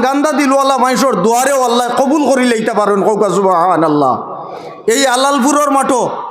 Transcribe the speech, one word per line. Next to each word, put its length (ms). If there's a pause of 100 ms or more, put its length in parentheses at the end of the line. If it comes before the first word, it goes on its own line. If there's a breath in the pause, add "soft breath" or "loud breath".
গান্দা 300
দিলওয়ালা 460
মানুষের 460
দুয়ারেও 400
আল্লাহ 240 (100)
কবুল 320
করি 160
লইতে 280
পারেন। 300
কৌকা 260
সুবহানাল্লাহ। 840 (720 loud breath)
এই 200
আলালপুরের 640
মাঠও 300 (300)